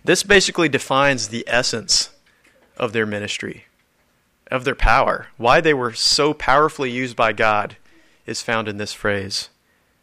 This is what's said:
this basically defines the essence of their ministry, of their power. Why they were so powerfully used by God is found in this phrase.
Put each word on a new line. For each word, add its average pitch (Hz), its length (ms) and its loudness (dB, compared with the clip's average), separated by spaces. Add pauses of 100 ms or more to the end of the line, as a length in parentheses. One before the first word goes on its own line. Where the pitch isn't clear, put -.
this 180 200 2
basically 190 460 2
defines 135 580 0
the 117 200 -10
essence 120 640 -2 (680)
of 113 160 -4
their 113 120 0
ministry, 104 600 -8 (840)
of 123 140 -4
their 131 100 -2
power. - 520 2 (100)
Why 127 240 4
they 160 120 2
were 123 200 -2
so 147 400 0
powerfully 143 580 0
used 123 240 -6
by 110 180 2
God 107 440 0 (480)
is - 180 -8
found 113 240 -2
in 104 100 -8
this 104 160 -8
phrase. 98 560 -4 (540)